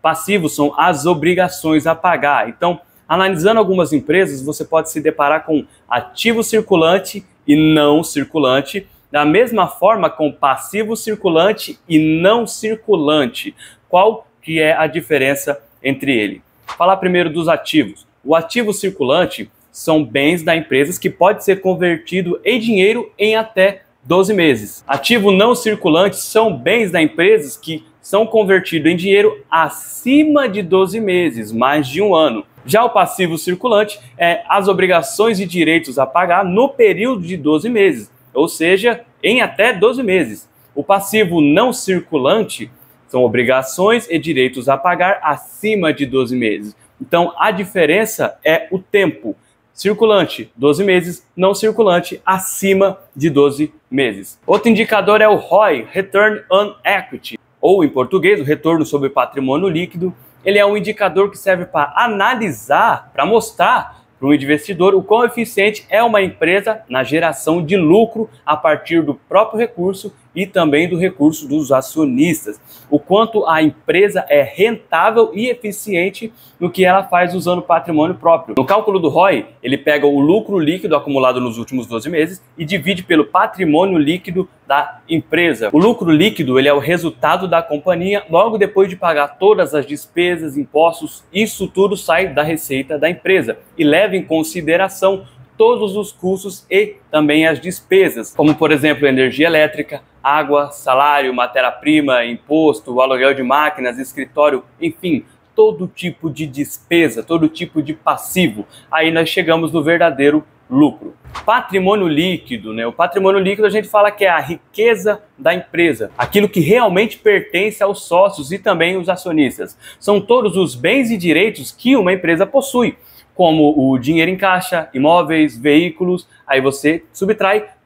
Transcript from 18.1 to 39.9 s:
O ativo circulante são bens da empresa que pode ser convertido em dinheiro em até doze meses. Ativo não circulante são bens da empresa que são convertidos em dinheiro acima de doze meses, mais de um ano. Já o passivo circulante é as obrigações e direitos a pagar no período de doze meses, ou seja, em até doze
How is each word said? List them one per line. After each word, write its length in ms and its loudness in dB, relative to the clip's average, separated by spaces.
O 120 2
ativo 380 -2
circulante 760 -2
são 320 -2
bens 400 0
da 100 0
empresa 460 -2
que 100 -2
pode 360 0
ser 160 0
convertido 840 -4
em 160 0
dinheiro 580 0
em 200 0
até 460 0
doze 300 2
meses. 520 0
Ativo 460 2
não 240 4
circulante 640 0
são 360 0
bens 380 0
da 100 0
empresa 600 2
que 240 -10
são 240 0
convertidos 680 0
em 60 -2
dinheiro 520 2
acima 1000 0
de 120 -4
doze 380 0
meses, 540 -2
mais 340 0
de 140 -4
um 120 2
ano. 300 2
Já 180 2
o 60 0
passivo 480 0
circulante 600 0
é 320 0
as 180 2
obrigações 720 0
e 60 -4
direitos 520 -2
a 80 2
pagar 380 0
no 240 0
período 540 0
de 160 -8
doze 320 0
meses, 420 0
ou 160 0
seja, 560 0
em 180 2
até 300 0
doze 320 0